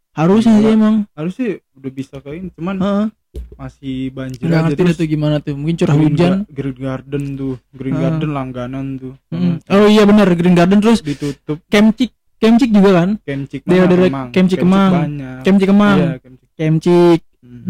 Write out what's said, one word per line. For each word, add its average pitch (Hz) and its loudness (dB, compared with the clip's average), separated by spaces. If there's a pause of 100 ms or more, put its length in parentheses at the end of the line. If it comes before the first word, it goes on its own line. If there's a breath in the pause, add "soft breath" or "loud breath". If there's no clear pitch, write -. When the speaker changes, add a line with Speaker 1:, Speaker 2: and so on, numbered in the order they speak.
(100)
Speaker 1:
Harusnya 214 2
sih 214 4
Speaker 2:
Gila. 220 2
Speaker 1:
emang. 220 2 (180)
Speaker 2:
Harusnya 180 -8 (240)
udah 135 -12
bisa 135 -12
kayak 139 -16
ini, 185 -14
cuman 190 -10
Speaker 1:
Heeh. 202 -2 (480)
Speaker 2:
masih 135 -12 (140)
banjir 131 -12
Speaker 1:
Nggak 165 -14
Speaker 2:
aja 160 0
Speaker 1:
ngerti 147 -2
dah 175 -2
Speaker 2:
terus. 165 -2
Speaker 1:
tuh 165 -4
gimana 151 -2
tuh. 147 -8
Mungkin 151 -6
curah 165 0
Speaker 2:
Green 156 2
Speaker 1:
hujan. 170 0
Speaker 2:
Ga-, 202 -6
Green 135 -10
Garden 135 -8 (100)
tuh, 135 -8 (160)
Green 131 -8
Speaker 1:
Heeh. 160 -4
Speaker 2:
Garden 160 -2
langganan 131 -10 (120)
tuh. 131 -14 (140)
Speaker 1:
Mm. 175 -4 (140)
Oh 202 4
iya 214 6
bener, 208 6
Green 170 2
Garden 185 4
terus 220 2
Speaker 2:
Ditutup. 147 -8
Speaker 1:
Kemcik, 214 2 (260)
Kemcik 226 2
juga 202 4
kan? 170 2 (120)
Speaker 2:
Kemcik 139 -10
Speaker 1:
Daerah-daerah 180 2
Speaker 2:
Kemang. 135 -6
Speaker 1:
Kemcik 185 2
Kemang. 190 2
Speaker 2:
banyak. 143 -6
Speaker 1:
Kemcik 190 2
Kemang. 202 4
Speaker 2:
Iya, 170 -2
Kemcik. - -20
Speaker 1:
Kemcik. 170 2 (180)
Speaker 2:
Hmm. 123 -20